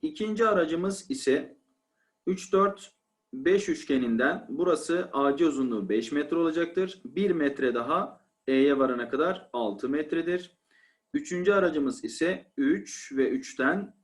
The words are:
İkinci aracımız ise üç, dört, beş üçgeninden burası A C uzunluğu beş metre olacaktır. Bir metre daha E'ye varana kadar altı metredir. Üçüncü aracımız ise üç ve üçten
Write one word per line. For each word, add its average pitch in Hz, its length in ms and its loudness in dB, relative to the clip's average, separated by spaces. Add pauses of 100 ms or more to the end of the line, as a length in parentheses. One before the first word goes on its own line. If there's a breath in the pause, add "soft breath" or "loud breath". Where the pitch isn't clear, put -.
İkinci 214 460 0
aracımız 180 640 0
ise - 460 0 (720)
üç, 185 260 -4
dört, 196 380 2 (420)
beş 175 360 2
üçgeninden 131 800 0
burası 170 640 0
A 139 240 2
C 170 80 4
uzunluğu 123 440 0
beş 113 220 0
metre 147 260 0
olacaktır. 170 680 -2
Bir 190 260 0
metre 139 420 0
daha 131 520 -2 (220)
E'ye 135 320 4
varana 123 300 0
kadar 170 440 -2
altı 117 360 -4
metredir. 165 680 -4 (560 soft breath)
Üçüncü 180 380 0
aracımız 156 520 2
ise 170 540 -2
üç 147 580 -2
ve 135 140 2
üçten 139 760 -2